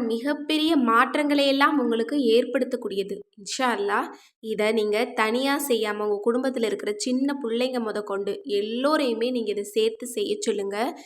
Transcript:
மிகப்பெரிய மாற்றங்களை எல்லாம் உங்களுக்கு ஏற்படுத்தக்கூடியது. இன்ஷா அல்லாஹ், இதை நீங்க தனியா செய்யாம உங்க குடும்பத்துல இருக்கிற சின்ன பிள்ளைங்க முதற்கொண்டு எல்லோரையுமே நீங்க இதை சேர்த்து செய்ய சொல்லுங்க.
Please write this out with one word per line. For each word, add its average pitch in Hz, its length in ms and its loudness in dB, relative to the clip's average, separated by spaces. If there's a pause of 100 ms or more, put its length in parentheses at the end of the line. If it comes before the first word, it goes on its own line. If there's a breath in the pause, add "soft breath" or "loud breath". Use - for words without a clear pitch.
மிகப்பெரிய 294 680 0 (100)
மாற்றங்களை 269 640 4
எல்லாம் 285 320 4
உங்களுக்கு 233 380 0 (120)
ஏற்படுத்தக்கூடியது. 233 840 0 (200)
இன்ஷா 233 340 -2
அல்லாஹ், 208 400 0 (340 loud breath)
இதை 214 280 0
நீங்க 214 260 2 (160)
தனியா 247 480 2
செய்யாம 214 420 0
உங்க 208 180 0
குடும்பத்துல 247 480 0
இருக்கிற 208 280 -2
சின்ன 269 420 0
பிள்ளைங்க 247 420 -2
முதற்கொண்டு 202 520 -4 (200)
எல்லோரையுமே 240 760 0
நீங்க 226 200 -2
இதை 202 160 -4
சேர்த்து 226 400 -2
செய்ய 208 320 -2
சொல்லுங்க. 202 380 -4 (280 loud breath)